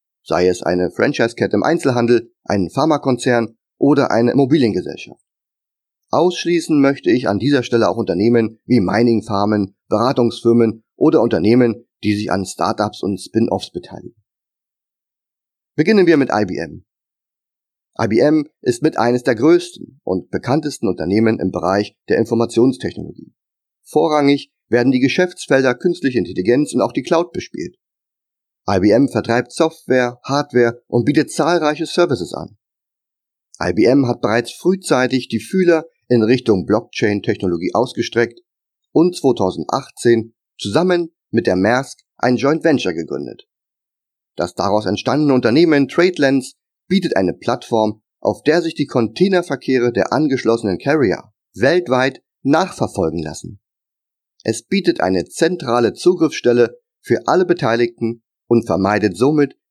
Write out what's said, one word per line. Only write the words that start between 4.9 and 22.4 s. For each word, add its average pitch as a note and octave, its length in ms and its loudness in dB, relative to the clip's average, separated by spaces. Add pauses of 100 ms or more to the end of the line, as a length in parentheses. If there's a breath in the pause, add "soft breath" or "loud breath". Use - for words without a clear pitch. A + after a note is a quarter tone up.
Ausschließen E3 680 0
möchte C#3 300 0
ich B2+ 160 0
an G2+ 140 -2
dieser C3 240 0
Stelle A2 240 0
auch E2 80 -2
Unternehmen A2 680 0
wie A#2+ 160 2
Mining-Farmen, G#2 960 0 (120)
Beratungsfirmen A#2 960 0 (100)
oder D#3+ 260 2
Unternehmen, A2+ 680 2 (180)
die G#2+ 100 0
sich G#2 160 -4
an F#2+ 140 -2
Startups G#2 580 -4
und F#2+ 160 -4
Spin-offs - 540 -4
beteiligen. - 500 -16 (1500)
Beginnen F#3+ 320 4
wir E3 120 6
mit C3 120 2
I G#2 140 0
B F2 120 -8
M. E2 280 -10 (1120)
I A2+ 100 0
B G#2+ 100 2
M D3+ 280 2 (140)
ist - 220 -4
mit D3+ 160 0
eines B2 240 0
der B2 120 0
größten D#3+ 720 0
und F#2 240 -4
bekanntesten C#3+ 580 -4
Unternehmen G2+ 540 0
im F#2 100 -2
Bereich F#2+ 460 -2 (140)
der G2 80 2
Informationstechnologie. A#2 1160 -2 (480)